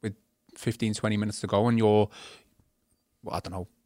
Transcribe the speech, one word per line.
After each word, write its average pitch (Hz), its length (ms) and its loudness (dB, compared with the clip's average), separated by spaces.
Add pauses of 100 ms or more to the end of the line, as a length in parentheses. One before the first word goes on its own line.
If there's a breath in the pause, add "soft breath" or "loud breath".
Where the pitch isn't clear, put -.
with 104 120 -6 (420)
fifteen, 110 380 -4
twenty 107 240 -2
minutes 104 240 -4
to 101 60 -6
go 104 200 2
and 117 100 2
you're, 107 320 4 (1120 loud breath)
well, - 120 -8
I 87 40 -2
don't 85 140 -12
know 90 140 -10 (180)